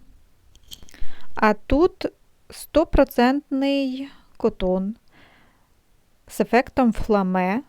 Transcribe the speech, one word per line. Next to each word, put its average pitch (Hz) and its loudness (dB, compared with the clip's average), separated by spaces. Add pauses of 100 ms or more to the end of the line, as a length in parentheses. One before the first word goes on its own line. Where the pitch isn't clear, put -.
(1300)
А 214 2
тут 311 -2 (440)
стопроцентний 277 0 (280)
котон 190 -4 (1300)
з - -14
ефектом 240 0
фламе, 190 0